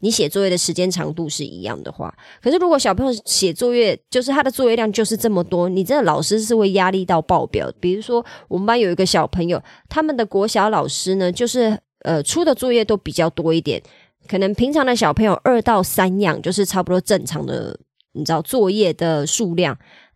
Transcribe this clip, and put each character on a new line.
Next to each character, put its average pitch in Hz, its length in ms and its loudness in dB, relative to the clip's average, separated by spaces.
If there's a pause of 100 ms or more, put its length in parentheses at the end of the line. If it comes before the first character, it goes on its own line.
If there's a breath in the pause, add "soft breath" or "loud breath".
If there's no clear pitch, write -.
你 214 100 0
写 165 180 0
作 196 140 -2
业 190 80 2
的 180 40 0
时 175 160 -2
间 180 200 0
长 156 200 -6
度 165 160 -8
是 147 160 -8
一 90 180 -12
样 95 200 -8
的 - 100 -12
话， - 220 -12 (300 loud breath)
可 247 80 2
是 349 60 2
如 349 120 2
果 311 80 6
小 226 160 0
朋 254 180 -2
友 226 140 -6
写 185 260 0
作 240 220 -2
业， 226 260 2 (120)
就 254 100 0
是 247 80 -4
他 277 140 2
的 262 80 0
作 254 180 2
业 226 60 4
量 220 180 0
就 226 100 2
是 220 140 -2
这 226 140 0
么 180 120 0
多， 175 240 0
你 185 160 0
真 269 140 0
的 262 60 2
老 151 180 2
师 208 180 0
是 220 160 0
会 196 180 2
压 185 180 2
力 190 120 -2
到 175 160 2
爆 156 280 0
表。 69 320 -4
比 180 140 0
如 214 100 -4
说 233 200 -2 (240 loud breath)
我 180 120 -4
们 202 80 -2
班 240 120 4
有 185 120 2
一 - 20 0
个 190 100 2
小 165 220 2
朋 175 220 -2
友， 175 120 -2 (300 loud breath)
他 311 140 -2
们 311 120 -2
的 233 80 0
国 202 240 0
小 214 220 2
老 170 180 0
师 185 280 -4
呢， 185 160 0
就 240 160 -2
是， 226 320 0 (240)
呃， 156 180 0
出 330 240 0
的 269 80 4
作 254 180 -2
业 226 140 2
都 214 100 2
比 156 160 -10
较 165 200 0
多 160 200 -2
一 165 80 2
点， 135 220 -4 (480 soft breath)
可 196 80 -2
能 196 160 0
平 247 180 0
常 294 140 2
的 247 100 2
小 160 160 2
朋 220 140 2
友 196 80 4 (100)
二 240 200 4
到 220 180 4
三 185 380 2
样， 170 200 0
就 160 120 -4
是 202 120 0
差 185 200 0
不 175 80 -4
多 180 100 2
正 175 240 0
常 151 180 -6
的， 123 340 -6 (360)
你 - 100 -8
知 160 80 -4
道， 160 120 0
作 214 260 2
业 196 240 2
的 160 320 0
数 175 300 -2
量。 156 200 0 (400 soft breath)